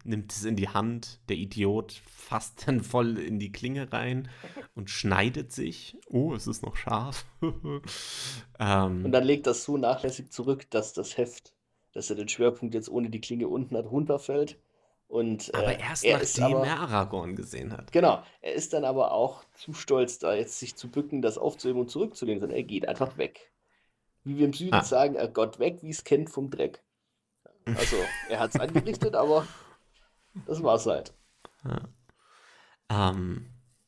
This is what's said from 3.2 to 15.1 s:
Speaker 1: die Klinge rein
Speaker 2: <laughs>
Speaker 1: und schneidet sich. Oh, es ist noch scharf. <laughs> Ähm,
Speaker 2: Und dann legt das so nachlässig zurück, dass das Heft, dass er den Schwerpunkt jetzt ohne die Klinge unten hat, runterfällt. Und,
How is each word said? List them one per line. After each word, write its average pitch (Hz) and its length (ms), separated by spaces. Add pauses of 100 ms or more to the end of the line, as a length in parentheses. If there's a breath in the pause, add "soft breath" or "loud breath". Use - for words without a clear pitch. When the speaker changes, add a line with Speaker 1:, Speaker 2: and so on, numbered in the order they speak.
Speaker 1:
die 101 100
Klinge 131 420
rein 127 360 (240 loud breath)
Speaker 2:
<laughs> - 240
Speaker 1:
und 101 140
schneidet 107 600
sich. - 440 (120)
Oh, 143 260
es 110 140
ist 110 140
noch - 140
scharf. 120 480 (160)
<laughs> 147 400 (840 loud breath)
Ähm, 95 440
Speaker 2:
Und - 60
dann 131 120
legt 147 220
das - 180
so 143 140
nachlässig 131 540
zurück, 135 360
dass 107 240
das - 240
Heft, - 380 (380)
dass - 180
er 101 60
den 104 120
Schwerpunkt 120 460
jetzt 110 160
ohne 120 180
die 113 140
Klinge 120 260
unten 127 260
hat, 117 120
runterfällt. 143 760 (480)
Und, 113 460